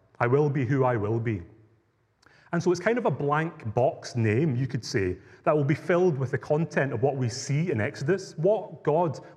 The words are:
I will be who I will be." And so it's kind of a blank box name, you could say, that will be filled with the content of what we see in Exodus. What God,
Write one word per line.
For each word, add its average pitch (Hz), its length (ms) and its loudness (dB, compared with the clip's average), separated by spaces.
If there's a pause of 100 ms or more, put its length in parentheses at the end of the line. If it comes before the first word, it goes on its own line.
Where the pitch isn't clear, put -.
(200)
I 120 80 4
will 143 220 4
be 135 160 0
who 131 180 2
I 123 140 2
will 104 220 0
be." 110 220 -4 (1120)
And 170 100 0
so 180 100 2
it's 175 100 0
kind 233 160 2
of 240 80 -4
a 220 60 2
blank 147 640 -2
box 135 440 0
name, 117 380 2
you 127 120 -2
could 113 160 -6
say, 92 340 -2 (260)
that 160 120 4
will 151 80 2
be 139 120 2
filled 175 420 2
with 131 140 -4
the 139 60 -2
content 151 540 0
of 117 120 -2
what 135 120 0
we 127 140 -2
see 151 420 -2
in 117 80 0
Exodus. 151 580 -2
What 185 460 -2
God, 156 360 0 (160)